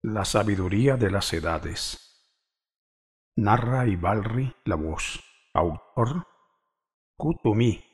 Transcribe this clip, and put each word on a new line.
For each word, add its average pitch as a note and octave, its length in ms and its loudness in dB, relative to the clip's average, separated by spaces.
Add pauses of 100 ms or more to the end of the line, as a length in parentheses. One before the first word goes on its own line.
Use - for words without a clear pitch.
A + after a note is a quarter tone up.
La G#2+ 200 -2
sabiduría G#2 720 2
de G#2+ 140 2
las G2 220 -2
edades. - 880 -6 (1120)
Narra A#2+ 520 2
Ivalri, G#2+ 680 -2 (100)
la F2 120 -2
voz. - 480 -6 (280)
Autor, A2+ 720 -2 (920)
Kuthumi. A#2 680 0 (120)